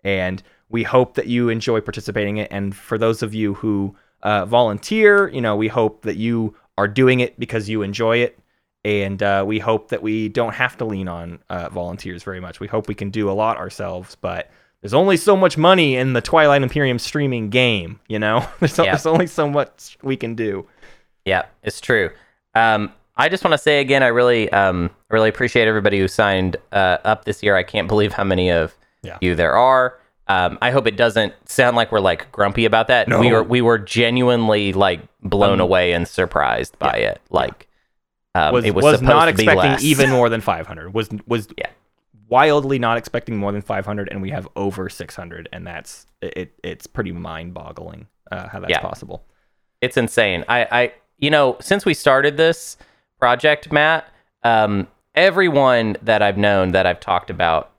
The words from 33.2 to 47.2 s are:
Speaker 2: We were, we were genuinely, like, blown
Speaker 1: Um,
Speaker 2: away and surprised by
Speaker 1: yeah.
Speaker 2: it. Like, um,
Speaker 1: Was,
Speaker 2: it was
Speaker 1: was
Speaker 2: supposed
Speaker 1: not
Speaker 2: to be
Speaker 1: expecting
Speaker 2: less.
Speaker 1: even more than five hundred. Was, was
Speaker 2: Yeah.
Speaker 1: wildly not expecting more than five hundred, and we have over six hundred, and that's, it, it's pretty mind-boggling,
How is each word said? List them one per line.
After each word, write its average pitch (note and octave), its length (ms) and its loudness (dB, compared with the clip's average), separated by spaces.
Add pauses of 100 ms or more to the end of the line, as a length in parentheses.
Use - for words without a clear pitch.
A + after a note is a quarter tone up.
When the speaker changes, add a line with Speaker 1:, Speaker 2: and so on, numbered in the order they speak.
Speaker 2:
We A#2+ 120 4
were, A2 120 4
we B2 160 0
were A#2 180 4
genuinely, A#2 920 0
like, F#2 280 0 (220)
blown G2 380 2
Speaker 1:
Um, F2+ 80 2
Speaker 2:
away F2+ 240 2
and E2+ 160 -2
surprised C2 720 -2
by C2 180 -2
Speaker 1:
yeah. A1 120 -2
Speaker 2:
it. - 100 -10 (100)
Like, - 380 -4 (640)
um, D#2+ 200 2
Speaker 1:
Was, A#2+ 100 2
Speaker 2:
it G#2 100 0
was G2 100 2
Speaker 1:
was D3+ 140 6
Speaker 2:
supposed B2 100 -2
Speaker 1:
not D#3 180 6
Speaker 2:
to D#3+ 80 2
be A2 100 0
Speaker 1:
expecting A2 280 4
Speaker 2:
less. - 120 -2
Speaker 1:
even C#3 260 4
more B2 180 4
than A2+ 120 -2
five E2 260 -4
hundred. E2+ 280 -16
Was, A2 140 -4 (180)
was A2+ 220 -4 (100)
Speaker 2:
Yeah. - 80 -8 (640)
Speaker 1:
wildly C3+ 500 2
not A#2 180 0
expecting A#2 400 -6
more G2+ 160 -4
than G#2 100 -6
five G2 220 -6
hundred, G#2 260 -6
and G2 120 -10
we F#2+ 80 -8
have G2 260 -10
over F#2+ 320 -4
six - 260 -16
hundred, E2+ 380 -16
and E3+ 140 -16
that's, - 400 -18 (160)
it, - 300 -10 (100)
it's F2 240 -12
pretty F#2 260 -8
mind-boggling, E2 960 -16 (240)